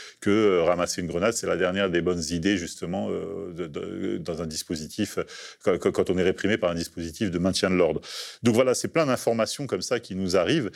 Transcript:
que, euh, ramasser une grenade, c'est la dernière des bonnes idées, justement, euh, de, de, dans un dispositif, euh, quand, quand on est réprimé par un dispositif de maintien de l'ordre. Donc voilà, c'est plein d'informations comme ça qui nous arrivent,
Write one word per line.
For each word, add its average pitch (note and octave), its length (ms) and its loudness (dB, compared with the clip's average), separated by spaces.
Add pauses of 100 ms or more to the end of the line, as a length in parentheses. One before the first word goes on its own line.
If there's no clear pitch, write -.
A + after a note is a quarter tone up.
(200)
que, G2+ 100 0
euh, G2+ 320 6
ramasser F2 380 2
une F2 80 -4
grenade, F2 260 0
c'est - 140 -4
la E2+ 80 2
dernière F2+ 340 2
des E2+ 100 2
bonnes F2 300 0
idées, F2 260 2
justement, F2 540 -6
euh, F2+ 420 -6
de, E2+ 140 -6
de, F#2+ 520 -6
dans E2 220 -6
un F2 60 -4
dispositif, D#2 720 -6
euh, - 600 -2
quand, G2 120 2
quand F#2 180 0
on F2+ 100 2
est F#2 40 2
réprimé F#2+ 360 2
par F2+ 120 0
un E2+ 60 -4
dispositif E2+ 560 -4
de F2 80 0
maintien F#2 300 2
de F2+ 40 2
l'ordre. E2+ 260 4 (440)
Donc A#2 100 4
voilà, B2+ 200 6
c'est - 180 -4
plein D#3+ 140 4
d'informations A#2 600 0
comme F#2+ 160 -4
ça B2 160 -2
qui G#2+ 160 -10
nous F#2 220 0
arrivent, G#2 400 2